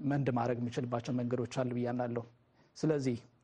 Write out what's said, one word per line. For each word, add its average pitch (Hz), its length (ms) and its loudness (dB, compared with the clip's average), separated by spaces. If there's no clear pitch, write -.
መንድ 139 260 2
ማድረግ 123 260 2
የሚችልባቸው 120 560 -2
መንገዶች 120 420 -2
አሉ 127 160 0
ብዬ 120 160 0
አምናለሁ። 120 360 -2
ስለዚህ 139 400 2